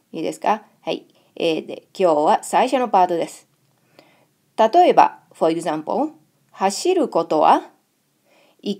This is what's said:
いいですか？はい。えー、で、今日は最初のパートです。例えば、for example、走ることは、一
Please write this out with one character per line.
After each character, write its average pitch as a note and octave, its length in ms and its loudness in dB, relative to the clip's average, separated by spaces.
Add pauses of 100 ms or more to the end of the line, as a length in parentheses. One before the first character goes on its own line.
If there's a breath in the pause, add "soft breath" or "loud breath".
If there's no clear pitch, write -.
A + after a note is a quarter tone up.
(100)
い D#3+ 100 -12
い - 20 -8
で E3+ 100 -6
す - 80 -16
か？ G#3+ 220 -2 (180)
は E3 100 -10
い。 - 160 -8 (280)
え E3 240 -2
ー、 - 80 -10
で、 - 160 -16 (100)
今 F3+ 200 2
日 - 20 2
は D#3+ 280 2
最 G#3+ 260 0
初 C4 100 -2
の B3 100 -4
パ G3 140 2
ー F3+ 60 2
ト E3+ 100 -4
で D3 100 -6
す。 - 180 -20 (1120 soft breath)
例 C4+ 320 4
え G#3+ 60 4
ば、 - 240 2 (160)
for E3+ 180 0
example、 E3 600 -6 (380)
走 G3+ 440 -2
る D4 160 0
こ E3+ 160 -2
と D#3 140 0
は、 G#3 320 2 (880)
一 G3+ 180 -8